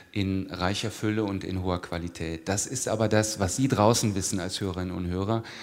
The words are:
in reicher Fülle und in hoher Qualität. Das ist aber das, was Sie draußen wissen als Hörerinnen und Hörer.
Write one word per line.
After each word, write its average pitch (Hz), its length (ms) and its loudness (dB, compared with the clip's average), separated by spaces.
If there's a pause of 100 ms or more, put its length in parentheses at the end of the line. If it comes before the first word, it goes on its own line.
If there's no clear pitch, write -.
(100)
in 95 400 -2
reicher 95 400 -2
Fülle 107 320 0
und 98 220 -2
in 92 180 -4
hoher 92 180 0
Qualität. 85 680 -6
Das 101 180 0
ist - 220 -4
aber 107 200 2
das, 107 300 2
was 95 160 0
Sie 135 140 2
draußen 107 480 6
wissen 95 240 -2
als 92 200 -4
Hörerinnen 92 340 -2
und 90 120 -4
Hörer. 98 380 0 (180)